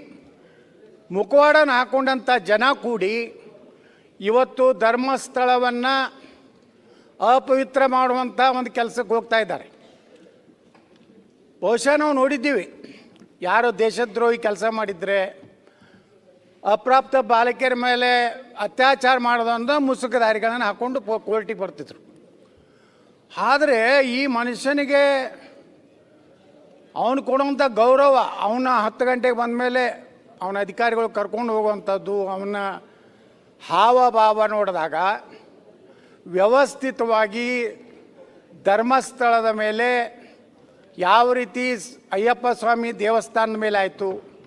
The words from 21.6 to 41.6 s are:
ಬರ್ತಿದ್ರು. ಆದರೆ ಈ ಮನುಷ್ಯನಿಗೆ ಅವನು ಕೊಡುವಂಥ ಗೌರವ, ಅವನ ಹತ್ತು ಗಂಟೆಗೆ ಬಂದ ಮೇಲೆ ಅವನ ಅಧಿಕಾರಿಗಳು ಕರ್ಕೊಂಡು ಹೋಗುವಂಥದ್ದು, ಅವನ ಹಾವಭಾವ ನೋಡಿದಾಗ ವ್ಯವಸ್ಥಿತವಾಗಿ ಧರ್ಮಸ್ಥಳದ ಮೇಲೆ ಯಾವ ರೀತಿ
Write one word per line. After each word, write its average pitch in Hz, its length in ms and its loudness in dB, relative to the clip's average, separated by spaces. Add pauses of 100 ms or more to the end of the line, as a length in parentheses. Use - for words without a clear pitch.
ಬರ್ತಿದ್ರು. 175 400 -12 (1500)
ಆದರೆ 277 300 2 (380)
ಈ - 80 -2
ಮನುಷ್ಯನಿಗೆ 269 760 -2 (1900)
ಅವನು 233 280 -2
ಕೊಡುವಂಥ 277 400 0 (180)
ಗೌರವ, 269 360 6 (300)
ಅವನ 254 220 -2 (180)
ಹತ್ತು 220 240 -4
ಗಂಟೆಗೆ 247 260 0
ಬಂದ 240 260 -4
ಮೇಲೆ 247 220 0 (580)
ಅವನ 190 140 -6 (100)
ಅಧಿಕಾರಿಗಳು 226 420 -2 (100)
ಕರ್ಕೊಂಡು 214 380 -4
ಹೋಗುವಂಥದ್ದು, 196 600 -4 (180)
ಅವನ 196 220 -6 (1120)
ಹಾವಭಾವ 220 800 4
ನೋಡಿದಾಗ 185 480 -2 (1300)
ವ್ಯವಸ್ಥಿತವಾಗಿ 226 1200 0 (1160)
ಧರ್ಮಸ್ಥಳದ 233 840 0 (120)
ಮೇಲೆ 220 280 -2 (1080)
ಯಾವ 202 340 4
ರೀತಿ 247 340 -4 (100)